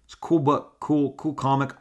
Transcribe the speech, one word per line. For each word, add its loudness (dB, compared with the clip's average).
It's -20
a -20
cool 0
book, 0
cool, 0
cool -6
comic. 0